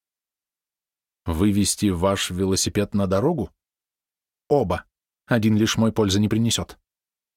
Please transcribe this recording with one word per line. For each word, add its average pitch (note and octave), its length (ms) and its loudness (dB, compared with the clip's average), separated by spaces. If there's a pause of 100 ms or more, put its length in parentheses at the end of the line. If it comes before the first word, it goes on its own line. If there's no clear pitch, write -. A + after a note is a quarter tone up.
(1200)
«Вывести G2 640 0
ваш F#2+ 440 0
велосипед F#2+ 640 -2
на G2 140 -2
дорогу?» G#2+ 420 -2 (960)
«Оба. A2+ 360 0 (420)
Один A2 300 2
лишь G#2+ 200 0
мой A2 140 2
пользы G2+ 300 0
не G#2+ 80 2
принесет. A2 500 -2 (580)